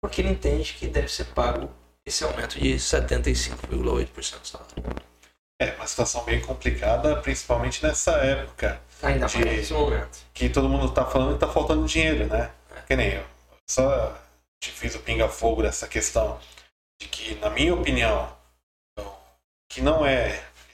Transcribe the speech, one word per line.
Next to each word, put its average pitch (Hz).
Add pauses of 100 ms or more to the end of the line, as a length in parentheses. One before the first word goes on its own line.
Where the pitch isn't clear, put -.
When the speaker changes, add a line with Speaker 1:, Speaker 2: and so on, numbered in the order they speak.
Speaker 1:
porque -
ele 190
entende 151
que -
deve -
ser -
pago - (340)
esse -
aumento 120
de 131
setenta 65
e 62
cinco -
vírgula 64
oito -
por -
cento -
do -
salário. - (880)
Speaker 2:
É, -
uma -
situação -
bem 117
complicada, 123
principalmente 123
nessa 104
época 135 (180)
Speaker 1:
Ainda 131
Speaker 2:
de 120
Speaker 1:
mais 113
nesse 110
momento. 143 (160)
Speaker 2:
que 123
todo 135
mundo 135
tá 127
falando 135
que -
tá 151
faltando 156
dinheiro, 160
né? 117 (180)
Speaker 1:
É. -
Speaker 2:
Que -
nem 104
eu. 95 (420)
Só 131 (440)
te -
fiz -
o -
pinga-fogo 113
dessa 107
questão 110 (640)
de -
que, 110
na 104
minha 143
opinião, 120 (600)
o 101 (580)
que -
não 156
é 127 (300)